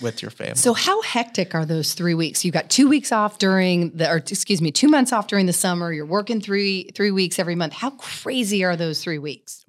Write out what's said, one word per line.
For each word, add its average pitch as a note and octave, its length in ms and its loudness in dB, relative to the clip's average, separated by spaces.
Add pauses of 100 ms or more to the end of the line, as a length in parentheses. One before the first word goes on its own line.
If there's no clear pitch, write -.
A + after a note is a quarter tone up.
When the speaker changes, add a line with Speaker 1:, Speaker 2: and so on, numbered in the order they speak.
Speaker 1:
with A#2 200 -6
your A2 100 -10
family. - 240 -10
Speaker 2:
So A#3 180 2
how G4 280 0
hectic A#3 540 -4
are D#3+ 100 -2
those D#3+ 280 -2
three E3+ 200 0
weeks? E3 300 -2
You've F3 100 -2
got D#3 160 -2
two C4+ 200 6
weeks C#4 240 2
off G#3 240 0
during F#3 540 2
the, D#3+ 200 0
or E3 60 2
excuse F#3+ 440 -2
me, D#3+ 80 2
two C4 200 4
months C4+ 240 4
off G#3 140 0
during G3+ 180 2
the F3 80 2
summer. F3 400 -2
You're D3+ 120 -6
working G3+ 360 -2
three, G3 520 -2
three G3+ 180 0
weeks F#3+ 280 0
every F3 160 0
month. E3 160 -2
How C4+ 200 -6
crazy G#3 720 -4
are F3+ 100 2
those D#3+ 260 -4
three D#3+ 180 -6
weeks? - 500 -14